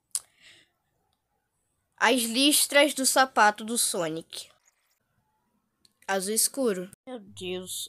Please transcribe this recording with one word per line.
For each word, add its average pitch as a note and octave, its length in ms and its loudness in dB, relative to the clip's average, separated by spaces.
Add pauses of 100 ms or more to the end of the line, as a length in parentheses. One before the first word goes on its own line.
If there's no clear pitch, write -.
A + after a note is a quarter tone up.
(2000)
as A3+ 260 2
listras C#4 720 2
do C4 140 -2
sapato B3+ 580 2
do A3+ 140 -6
Sonic. E3 720 -6 (1600)
Azul G3 280 -2
escuro. G#3 560 -2 (160)
Meu B3+ 120 -14
Deus, F#3 720 -10